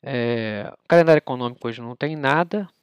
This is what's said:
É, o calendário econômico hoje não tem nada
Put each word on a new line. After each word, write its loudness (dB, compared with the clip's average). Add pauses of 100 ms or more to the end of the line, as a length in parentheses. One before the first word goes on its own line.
É, -4 (120)
o -20
calendário 6
econômico -6
hoje -8
não -12
tem -6
nada -2 (140)